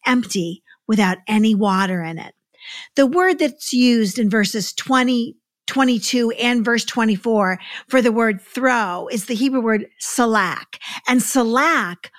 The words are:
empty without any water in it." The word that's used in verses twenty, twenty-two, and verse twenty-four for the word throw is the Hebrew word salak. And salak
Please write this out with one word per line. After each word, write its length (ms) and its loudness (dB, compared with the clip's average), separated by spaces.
empty 580 -2
without 400 0
any 280 2
water 480 0
in 160 -8
it." 160 -16
The 100 6
word 320 2
that's 340 -2
used 460 2
in 100 2
verses 460 -2
twenty, 640 0
twenty-two, 680 0
and 320 0
verse 200 0
twenty-four 720 0
for 140 4
the 100 4
word 300 0
throw 680 -2
is 140 -4
the 100 -4
Hebrew 260 0
word 260 0
salak. 800 -2
And 140 4
salak 960 0